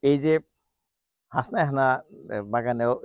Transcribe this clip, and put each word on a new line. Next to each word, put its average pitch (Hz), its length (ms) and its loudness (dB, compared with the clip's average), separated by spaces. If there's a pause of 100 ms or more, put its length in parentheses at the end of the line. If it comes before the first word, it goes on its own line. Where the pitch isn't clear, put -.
এই 143 180 4
যে 156 140 2 (1000)
হাসনা 160 360 -4
হেনা, 135 200 2 (480)
এ, - 20 -2 (160)
বাগানেও 120 400 0 (120)